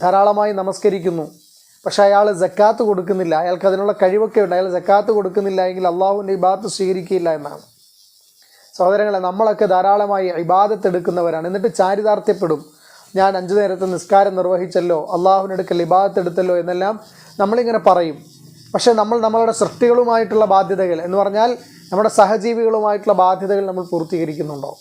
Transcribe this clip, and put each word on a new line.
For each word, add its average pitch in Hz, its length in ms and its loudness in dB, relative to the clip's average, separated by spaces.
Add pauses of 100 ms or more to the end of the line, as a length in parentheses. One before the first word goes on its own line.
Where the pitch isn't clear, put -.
ധാരാളമായി 202 500 2
നമസ്കരിക്കുന്നു, 190 760 -2 (560)
പക്ഷെ - 160 0
അയാൾ 202 300 4
സക്കാത്ത് 208 500 0
കൊടുക്കുന്നില്ല, 185 520 -2
അയാൾക്ക് 175 320 -2
അതിനുള്ള 196 260 2
കഴിവൊക്കെ 208 480 2
ഉണ്ട്, 180 140 0
അയാൾ 185 180 0
സക്കാത്ത് 196 380 2
കൊടുക്കുന്നില്ല 196 560 -2
എങ്കിൽ 185 200 -4
അള്ളാഹുവിൻ്റെ 190 460 0
ഇബാദത്ത് 190 360 0
സ്വീകരിക്കില്ല 185 640 -2
എന്നാണ്. 151 400 -12 (1000)
സഹോദരങ്ങളെ, 202 420 0
നമ്മളൊക്കെ 208 480 0
ധാരാളമായി 196 640 2
ഇബാദത്ത് 185 580 0
എടുക്കുന്നവരാണ്, 170 600 -2
എന്നിട്ട് 196 280 -4
ചാരിതാർത്ഥ്യപ്പെടും. 196 920 0 (520)
"ഞാൻ 190 200 2
അഞ്ചു 185 180 -4
നേരത്തെ 190 320 0
നിസ്കാരം 190 500 2
നിർവഹിച്ചല്ലോ, 175 760 0
അള്ളാഹുവിൻ്റെ 190 420 2
അടുക്കൽ 180 280 -2
ഇബാദത്ത് 190 380 0
എടുത്തല്ലോ" 180 380 -2
എന്നെല്ലാം 180 420 -4 (380)
നമ്മളിങ്ങനെ 226 400 0
പറയും. 175 460 2 (500)
പക്ഷേ 233 180 2
നമ്മൾ 220 280 0
നമ്മളുടെ 226 320 0
സൃഷ്ടികളുമായിട്ടുള്ള 226 920 0
ബാധ്യതകൾ 190 580 0
എന്ന് 180 160 -2
പറഞ്ഞാൽ 214 400 0 (340)
നമ്മുടെ 214 160 0
സഹജീവികളുമായിട്ടുള്ള 214 1040 0
ബാധ്യതകൾ 190 540 0
നമ്മൾ 185 180 -6
പൂർത്തീകരിക്കുന്നുണ്ടോ? 156 960 -6